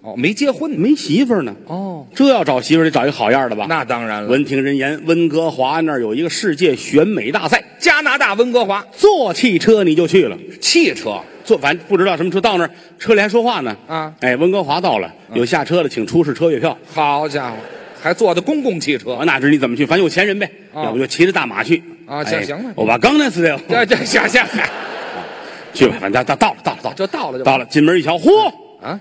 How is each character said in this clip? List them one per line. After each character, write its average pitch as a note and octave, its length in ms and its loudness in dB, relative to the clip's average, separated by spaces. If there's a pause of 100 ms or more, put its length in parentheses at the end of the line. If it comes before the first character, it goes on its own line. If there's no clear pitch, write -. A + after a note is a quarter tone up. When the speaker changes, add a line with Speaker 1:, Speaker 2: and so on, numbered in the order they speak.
Speaker 1:
哦， G#2+ 140 -12
没 D3+ 160 0
结 C#4 180 0
婚。 D4+ 200 -6
Speaker 2:
没 A#3 240 2
媳 G#3 300 0
妇 A#3+ 80 0
儿 F#3 100 2
呢。 G#2 140 -8 (100)
Speaker 1:
哦。 F3 480 -10
Speaker 2:
这 C#4 140 4
要 A3 160 4
找 B2+ 160 2
媳 D#3 160 2
妇 E3 60 4
儿 - 20 4
得 D#3 60 2
找 C3 120 0
一 C3+ 40 2
个 C#3+ 60 0
好 A2 200 0
样 C3+ 100 4
儿 B2 60 -2
的 G#2+ 80 -4
吧？ G#2 120 -4
Speaker 1:
那 D#3 160 -2
当 A#2 220 -4
然 G#2 160 -6
了。 G#2 60 -6
Speaker 2:
闻 C3+ 160 2
听 C3+ 180 -2
人 C#3 140 0
言， C#3 300 -2
温 E3+ 220 2
哥 D#3+ 220 0
华 C#3 300 -2
那 D#3+ 120 0
儿 C3 80 -2
有 A2 140 -2
一 D3 80 -2
个 E3+ 60 -2
世 D#3+ 260 -2
界 C#3+ 220 2
选 D#3 320 2
美 D3 240 -4
大 F3 160 -2
赛。 - 160 0 (140)
Speaker 1:
加 D#4 220 2
拿 C#4 180 0
大 A3 160 0
温 A#3+ 180 0
哥 A#3 120 2
华。 G3 280 -4
Speaker 2:
坐 E4 400 4
汽 G3 260 0
车 G#3+ 240 4
你 E3 120 2
就 E3 120 4
去 E3 200 4
了。 F2+ 120 -6 (220)
Speaker 1:
汽 C#4 340 2
车。 G2+ 260 -8 (240)
Speaker 2:
坐， G#3+ 120 4
反 C#3+ 180 0
正 E3+ 140 -10
不 G3+ 80 2
知 F3+ 80 2
道 F#3 120 0
什 D#3+ 80 -2
么 F#3 60 -2
车， F#3 100 -2
到 G3+ 180 2
那 E3+ 60 2
儿 - 60 -4 (280)
车 A3 160 2
里 G3 60 4
还 G#3 80 2
说 A3+ 140 2
话 A3+ 180 0
呢。 A2+ 140 -4 (120)
Speaker 1:
啊。 D#3 340 -8
Speaker 2:
哎， B2+ 160 2
温 E3 140 2
哥 G3 120 0
华 D3+ 180 0
到 D3+ 180 0
了， F2 140 -6 (180)
Speaker 1:
嗯。 A#2 80 -4
Speaker 2:
有 B2 60 2
下 C#3+ 200 0
车 E3+ 180 0
的 C#3+ 60 -2
请 A2 180 -4
出 E3+ 160 2
示 E3+ 120 0
车 E3 160 0
月 C#3 80 -2
票。 D#3 180 -2 (160)
Speaker 1:
好 D3 360 0
家 C#3 220 -6
伙， A2+ 60 -12 (440)
还 E3 120 -2
坐 F3+ 220 2
的 F3 60 0
公 C#4+ 220 -2
共 G3+ 160 -2
汽 C#3+ 200 -2
车。 A#2+ 160 -6
Speaker 2:
啊， B2+ 100 -4
那 C3+ 160 2
知 C#3 80 2
你 D3+ 80 6
怎 C3 120 0
么 B2 80 -4
去， C#3+ 100 0
反 D#3+ 100 2
正 F#3+ 80 4
有 D#3+ 40 2
钱 F#3 180 0
人 G3+ 120 -2
呗。 G3 120 -4 (220)
Speaker 1:
啊。 D3+ 120 -8
Speaker 2:
要 A2 80 -6
不 A#2 60 -4
就 C3 80 -2
骑 D#3+ 180 2
着 F#3+ 80 2
大 D3+ 140 0
马 G#2+ 160 -6
去。 E3 200 0 (240)
Speaker 1:
啊， C#3 120 -8
Speaker 2:
哎， D3+ 60 -6
Speaker 1:
行， - 200 -2
行 G3+ 200 -8
了。 A#3+ 100 -10
Speaker 2:
我 A2+ 100 -2
把 A2+ 140 2
刚 C#4 200 4
才 C#4 120 2
死 E3+ 120 -2
掉。 D3+ 160 2 (100)
Speaker 1:
这， A#3 180 2
这， A3+ 180 2
行， G#3+ 240 0
行。 A#3+ 140 2 (1300)
Speaker 2:
去 C3 120 4
吧， G2+ 140 0
反 G2 120 -4
正 B2+ 120 0
到， C#3+ 120 -2
到 G#3 160 2
了， - 100 -12
到 - 100 -2
了， - 100 -10
到 A2 80 -6
了。 - 60 -16
Speaker 1:
就 F#3+ 100 -4
到 G3+ 240 -6
了， B2+ 80 -8
就 C3 60 -6
Speaker 2:
到 C3 140 4
了， B2 80 -4
进 D3 160 2
门 E3+ 160 4
一 D#3+ 40 0
瞧， D#3+ 140 0
嚯！ F#4+ 360 4 (300)
Speaker 1:
啊？ F3 180 -10